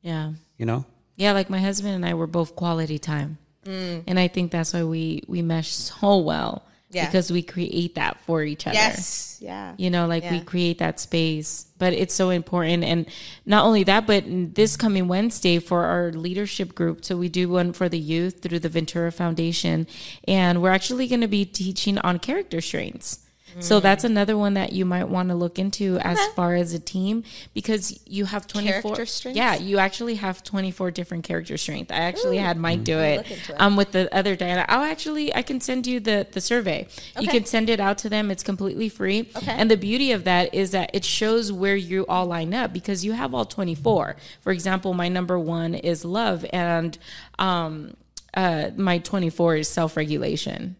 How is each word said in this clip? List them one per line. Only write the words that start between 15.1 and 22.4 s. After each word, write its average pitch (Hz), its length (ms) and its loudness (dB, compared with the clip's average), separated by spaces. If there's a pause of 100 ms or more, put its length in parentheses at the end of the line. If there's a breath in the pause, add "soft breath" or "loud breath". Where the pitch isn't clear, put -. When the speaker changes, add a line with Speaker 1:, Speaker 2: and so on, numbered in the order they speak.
Speaker 1:
for 175 240 2
our 175 260 2
leadership 180 640 -4
group. 165 300 -2
So 180 120 -2
we 180 120 0
do 180 200 0
one 175 260 2
for 180 140 0
the 170 120 0
youth 165 420 -2
through 170 160 -2
the 165 100 -2
Ventura 165 440 -2
Foundation. 165 760 0 (400 loud breath)
And 180 360 4
we're 185 100 6
actually 247 340 0
gonna 240 220 2
be 202 160 2
teaching 190 540 -2
on 180 200 2
character 277 420 -4